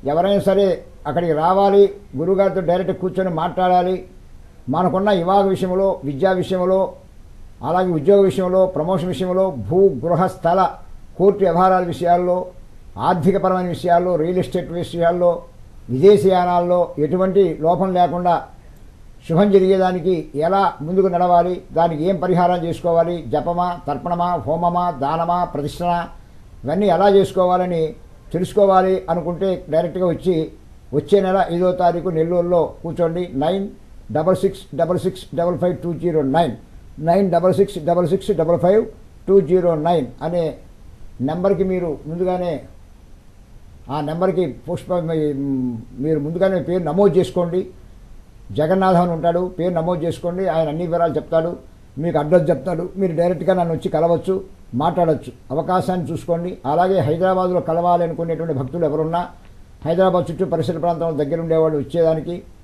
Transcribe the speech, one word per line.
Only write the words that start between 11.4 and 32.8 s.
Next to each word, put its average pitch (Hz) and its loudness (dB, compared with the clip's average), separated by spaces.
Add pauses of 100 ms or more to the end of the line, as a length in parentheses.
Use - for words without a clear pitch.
విషయాల్లో, 175 0 (520)
ఆర్థికపరమైన 185 0
విషయాల్లో, 175 2
రియల్ 170 0
ఎస్టేట్ 175 -4
విషయాల్లో, 170 0 (460)
విదేశీయానాల్లో 175 4
ఎటువంటి 180 2
లోపం 180 0
లేకుండా 175 0 (840)
శుభం 190 4
జరిగేదానికి 185 2
ఎలా 175 0
ముందుకు 185 0
నడవాలి, 175 2
దానికి 160 0
ఏం 190 0
పరిహారం 180 0
చేసుకోవాలి, 165 -2
జపమా, 170 -2
తర్పణమా, 170 -2
హోమమా, 170 -2
దానమా, 165 -2
ప్రతిష్ఠన, 170 -4 (560)
ఇవన్నీ 175 0
ఎలా 185 4
చేసుకోవాలని 180 2 (380)
తెలుసుకోవాలి 185 2
అనుకుంటే 175 -2
డైరెక్ట్గా 175 -2
వచ్చి 160 -2 (420)
వచ్చే 156 2
నెల 185 2
ఐదో 180 2
తారీఖు 175 0
నెల్లూరులో 170 0 (100)